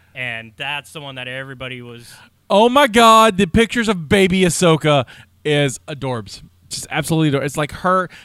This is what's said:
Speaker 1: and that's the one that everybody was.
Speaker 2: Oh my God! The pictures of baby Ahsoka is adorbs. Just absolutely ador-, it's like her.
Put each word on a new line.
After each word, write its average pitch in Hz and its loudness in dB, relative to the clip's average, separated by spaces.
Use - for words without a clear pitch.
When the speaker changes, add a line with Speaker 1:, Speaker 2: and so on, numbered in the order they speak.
Speaker 1:
and 113 -10
that's 143 -10
the 160 -16
one 139 -14
that 127 -12
everybody 127 -12
was. 120 -20
Speaker 2:
Oh 208 4
my 277 4
God! 220 6
The 196 2
pictures 220 0
of 170 -4
baby 190 2
Ahsoka 156 2
is 147 0
adorbs. 127 -10
Just - -12
absolutely 156 0
ador-, 135 -2
it's 143 -8
like 151 -4
her. 185 -2